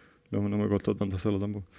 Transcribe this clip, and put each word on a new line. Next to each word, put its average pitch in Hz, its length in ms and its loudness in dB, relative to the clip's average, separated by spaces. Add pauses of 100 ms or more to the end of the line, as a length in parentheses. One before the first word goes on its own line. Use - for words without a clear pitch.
(300)
no, 101 180 0
no 104 100 0
me 104 100 2
costó 101 280 2
tanto 98 200 -2
hacerlo 98 220 2
tampoco. 101 280 -4 (120)